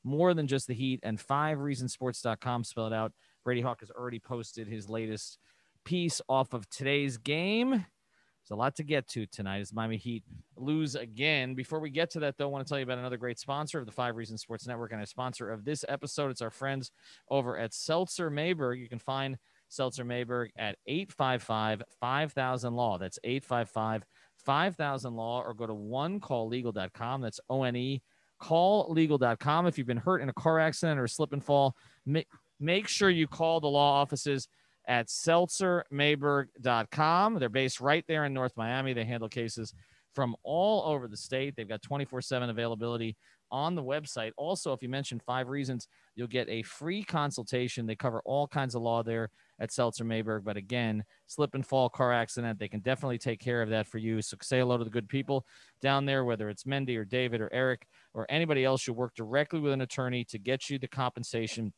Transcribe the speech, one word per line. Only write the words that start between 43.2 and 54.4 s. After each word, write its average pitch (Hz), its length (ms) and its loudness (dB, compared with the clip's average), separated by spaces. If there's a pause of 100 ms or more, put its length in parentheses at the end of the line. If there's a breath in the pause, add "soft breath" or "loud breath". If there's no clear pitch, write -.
on 151 260 -2
the 151 60 -4
website. 131 540 -4
Also, 156 380 -2
if 123 80 -6
you 123 80 -6
mention 131 280 -4
Five 123 300 -2
Reasons, 131 400 -4 (280 soft breath)
you'll 120 100 -4
get 123 240 0
a 113 140 -2
free 185 380 -6
consultation. 127 840 -2
They 110 100 -2
cover 117 300 -2
all 143 200 2
kinds 135 280 -2
of 117 80 -2
law 117 200 2
there 113 280 -2 (280 soft breath)
at - 140 -4
Seltzer 117 320 0
Mayberg. 110 400 0
But 104 140 -4
again, 110 440 0 (260 soft breath)
slip 147 260 0
and 135 120 -2
fall, 131 220 4
car 123 240 2
accident, 117 460 0
they 104 100 -6
can 107 120 -6
definitely 127 360 0
take 113 240 -2
care 120 220 0
of 107 80 0
that 110 160 2
for - 100 -12
you. 110 240 0
So - 220 -8